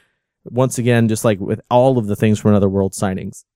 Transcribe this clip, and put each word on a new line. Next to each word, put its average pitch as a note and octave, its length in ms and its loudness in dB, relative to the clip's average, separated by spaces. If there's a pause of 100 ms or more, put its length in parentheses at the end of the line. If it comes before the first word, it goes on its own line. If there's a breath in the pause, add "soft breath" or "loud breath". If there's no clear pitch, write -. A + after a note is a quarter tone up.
(440)
once B2 320 -2
again, A#2 320 2
just A2 160 -4
like A2 160 2
with G2+ 200 -6 (100)
all B2+ 280 4
of G#2+ 100 -4
the G2+ 80 -2
Things G#2+ 240 2
from A2 100 2
Another G2+ 180 4
World F#2+ 240 -2
signings, - 520 -8 (120)